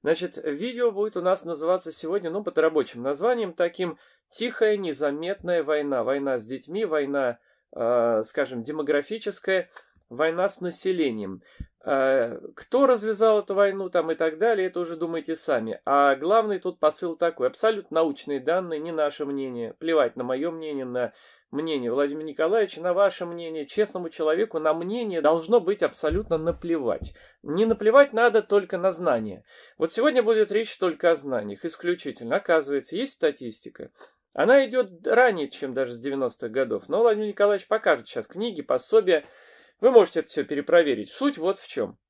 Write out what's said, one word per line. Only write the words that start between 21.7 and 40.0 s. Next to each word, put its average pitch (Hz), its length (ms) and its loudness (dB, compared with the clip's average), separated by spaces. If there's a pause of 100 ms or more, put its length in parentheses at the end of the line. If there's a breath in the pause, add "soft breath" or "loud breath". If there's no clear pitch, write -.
Владимира 143 340 -2
Николаевича, 170 560 -2
на 180 100 -2
ваше 185 320 2
мнение. 165 420 -8
Честному 196 420 -4
человеку 165 500 -2
на 156 160 2
мнение 185 480 -4
должно 165 380 4
быть 185 220 -2
абсолютно 160 560 -2
наплевать. 160 760 -2 (300 soft breath)
Не 180 220 0
наплевать 226 460 6
надо 220 300 4
только 202 360 0
на 185 120 2
знания. 123 540 -2 (340 loud breath)
Вот 160 140 -2
сегодня 247 320 2
будет 214 260 2
речь 214 260 -4
только 170 360 2
о - 20 4
знаниях, 123 500 -6
исключительно. 160 720 -6
Оказывается, 147 600 -2
есть 269 160 -6
статистика. - 800 -6 (420 loud breath)
Она 262 320 6
идет 214 400 -4
ранее, 226 440 2
чем 131 260 -8
даже 127 180 -2
с 117 80 -14
девяностых 131 520 -4
годов. 117 360 -2
Но 175 120 0
Владимир 214 260 2
Николаевич 202 400 0
покажет 170 400 0
сейчас 113 200 -8
книги, 190 360 -8
пособия. 180 600 2 (560 loud breath)
Вы 233 100 6
можете 196 300 6